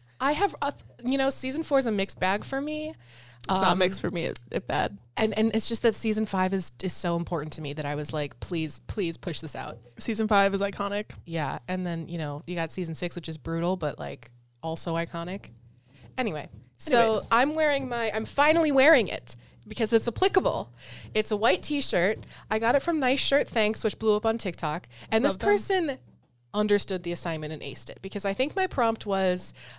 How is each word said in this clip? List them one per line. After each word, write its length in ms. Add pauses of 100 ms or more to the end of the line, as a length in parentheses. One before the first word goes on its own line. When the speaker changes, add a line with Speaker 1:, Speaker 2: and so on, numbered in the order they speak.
(200)
Speaker 1:
I 140
have, 280
uh, 120 (300)
you 140
know, 140
season 320
four 160
is 80
a 40
mixed 280
bag 240
for 180
me. 280 (600)
Speaker 2:
It's 120
not 100
Speaker 1:
Um, 80
Speaker 2:
mixed 200
for 120
me. 140
It's, 140 (120)
it's 160
bad. 320 (180)
Speaker 1:
And, 180
and 200
it's 120
just 140
that 140
season 320
five 260
is, 180 (120)
is 100
so 220
important 380
to 100
me 100
that 140
I 80
was 180
like, 280
"Please, 440
please 320
push 220
this 160
out." 240 (180)
Speaker 2:
Season 300
five 260
is 80
iconic. 520 (120)
Speaker 1:
Yeah, 320 (100)
and 200
then, 220
you 100
know, 260
you 80
got 160
season 240
six, 220
which 120
is 120
brutal, 360
but, 220
like, 320 (320)
also 340
iconic. 540 (680)
Anyway, 320 (280)
so 220
Speaker 2:
Anyways. 320
Speaker 1:
I'm 220
wearing 360
my, 240
I'm 120
finally 460
wearing 360
it 280 (320)
because 260
it's 140
applicable. 600 (460)
It's 160
a 60
white 260
t-shirt. 600 (260)
I 80
got 160
it 60
from 180
Nice 220
Shirt 260
Thanks, 360
which 140
blew 200
up 80
on 120
TikTok. 500 (220)
And 140
this 100
Speaker 2:
Love 60
them. 100
Speaker 1:
person 480 (560)
understood 500
the 100
assignment 400
and 80
aced 280
it, 120
because 240
I 80
think 220
my 120
prompt 380
was, 480 (260)